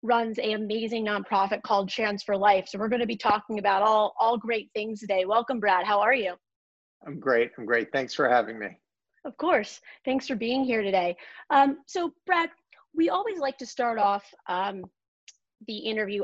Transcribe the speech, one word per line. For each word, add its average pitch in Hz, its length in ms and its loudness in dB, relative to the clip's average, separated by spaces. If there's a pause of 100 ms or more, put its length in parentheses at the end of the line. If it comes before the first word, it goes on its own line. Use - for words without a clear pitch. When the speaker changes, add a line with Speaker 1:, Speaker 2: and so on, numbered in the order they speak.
Speaker 1:
runs 226 340 0
a 214 160 -2
amazing 220 520 -4
nonprofit 202 580 0
called 196 260 0
Chance 208 320 -4
for 202 160 -2
Life. 196 300 4
So 202 100 -10
we're 214 100 -4
gonna 233 200 0
be 220 100 -6
talking 214 400 0
about 196 240 2
all, 214 380 4
all 226 180 2
great 220 380 -4
things 214 240 -6
today. 196 260 0
Welcome, 233 340 0
Brad. 190 280 2
How 208 120 2
are 214 140 4
you? 190 220 -2 (720)
Speaker 2:
I'm 139 140 -12
great. 120 380 4
I'm 117 80 -10
great. 117 260 0
Thanks 131 220 -4
for 135 160 2
having 113 300 2
me. 104 180 -8 (480)
Speaker 1:
Of 262 120 -10
course. 294 440 0 (240)
Thanks 262 220 -2
for 269 80 -4
being 240 280 -2
here 226 200 0
today. 180 340 0 (320)
Um, 277 380 4
so 349 260 -4 (140)
Brad, 330 240 0 (440)
we 330 140 2
always 381 300 -2
like 269 180 -4
to 247 80 -12
start 233 320 -2
off, 202 260 2 (240)
um, 190 380 -4 (840)
the 214 100 -10
interview 208 460 -4